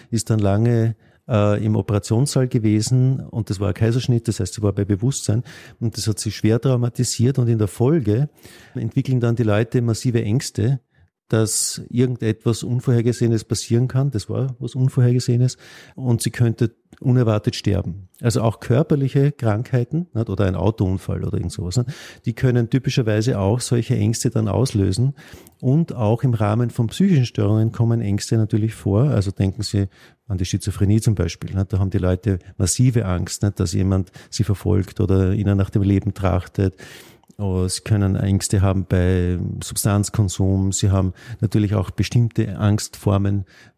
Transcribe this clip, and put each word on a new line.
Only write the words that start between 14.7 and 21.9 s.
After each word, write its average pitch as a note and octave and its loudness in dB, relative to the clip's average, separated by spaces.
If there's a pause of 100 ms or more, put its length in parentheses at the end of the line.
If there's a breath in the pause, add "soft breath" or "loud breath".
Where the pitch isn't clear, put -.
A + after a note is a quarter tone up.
Unvorhergesehenes. B2 2 (380 loud breath)
Und B2 0
sie A2+ -2
könnte A#2 0 (260)
unerwartet A#2+ 2
sterben. F#2+ -4 (100)
Also A2+ 0
auch A2 0
körperliche C#3 2
Krankheiten, B2 -2
nicht, A2 -4
oder G2+ 0
ein F#2 0
Autounfall F#2 -2
oder - -4
irgend E2+ -4
sowas, F2+ -4
nicht, B2 -2 (380 loud breath)